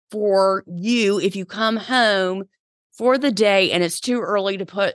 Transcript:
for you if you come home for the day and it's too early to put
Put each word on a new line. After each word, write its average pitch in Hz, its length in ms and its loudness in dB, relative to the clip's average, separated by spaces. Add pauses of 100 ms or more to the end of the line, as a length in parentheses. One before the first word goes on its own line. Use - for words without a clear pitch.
(100)
for 196 560 2
you 202 520 0
if 190 160 -2
you 190 100 -8
come 220 320 -4
home 202 680 0 (480)
for 254 260 2
the 269 140 0
day 196 400 2
and 175 100 0
it's 165 180 -2
too 247 200 -2
early 196 380 -2
to 185 80 -8
put 196 280 -2